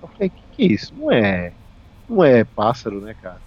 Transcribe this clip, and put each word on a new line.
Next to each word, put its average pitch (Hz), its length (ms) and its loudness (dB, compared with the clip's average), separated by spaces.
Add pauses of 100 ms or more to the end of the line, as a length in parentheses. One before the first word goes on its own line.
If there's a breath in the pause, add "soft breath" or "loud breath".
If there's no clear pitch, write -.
Eu - 80 -20
falei, 190 220 -6
que - 120 -20 (140)
que 285 60 0
é 208 120 4
isso? - 220 -8
Não 302 160 -6
é, 95 400 0 (560)
não 180 160 2
é 123 200 6
pássaro, 107 560 -4
né, 107 200 -16
cara? 90 260 -18